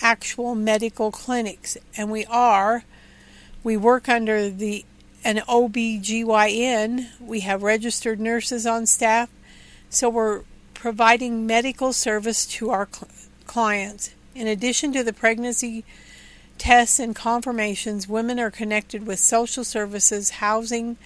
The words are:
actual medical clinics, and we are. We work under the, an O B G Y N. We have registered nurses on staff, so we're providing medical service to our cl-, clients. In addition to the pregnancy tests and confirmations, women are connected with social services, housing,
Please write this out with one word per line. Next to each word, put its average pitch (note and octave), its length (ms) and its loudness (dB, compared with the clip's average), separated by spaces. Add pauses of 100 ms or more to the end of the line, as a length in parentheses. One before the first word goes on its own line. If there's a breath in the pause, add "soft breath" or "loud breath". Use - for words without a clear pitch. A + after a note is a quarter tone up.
actual A#3 560 0
medical G#3+ 560 0
clinics, A3+ 640 -6 (200)
and G#3+ 140 -4
we G#3+ 160 -4
are. A3+ 560 4 (800 soft breath)
We A3+ 140 0
work A#3 320 4
under A3 420 2
the, G#3 340 -6 (380)
an G#3+ 240 0
O A#3+ 220 4
B A3+ 320 -2
G A3 240 -4
Y G#3+ 260 4
N. A#3 580 0 (120)
We A3+ 200 -6
have G3 220 -2
registered A3 560 0
nurses A3+ 480 -2
on A3+ 200 0
staff, A#3 440 2 (600 soft breath)
so - 180 0
we're A3 340 0 (320)
providing A#3 720 2
medical A#3+ 460 0
service G#3+ 540 -2
to - 240 -6
our G3 200 -2
cl-, - 180 -18 (380)
clients. G#3 640 -2 (220)
In A#3 140 -4
addition A#3+ 440 0
to B3+ 120 0
the A3+ 80 -2
pregnancy A3+ 720 -2 (720 loud breath)
tests A#3+ 420 6
and A3+ 160 -4
confirmations, G#3+ 920 -4
women A#3 320 -2
are A3 100 -2
connected G#3+ 560 -6
with F#3+ 140 -4
social A#3 420 2
services, G3+ 680 -2
housing, A#3 760 -2